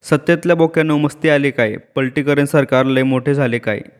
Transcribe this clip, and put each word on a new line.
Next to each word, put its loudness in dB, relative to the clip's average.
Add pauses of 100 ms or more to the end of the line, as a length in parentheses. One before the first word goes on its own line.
सत्तेतल्या 0
बोक्यांनो 0
मस्ती -2
आली 2
काय? -2 (200)
पलटीकरण 0
सरकार 2
लय 0
मोठे 0
झाले -2
काय? -4 (200)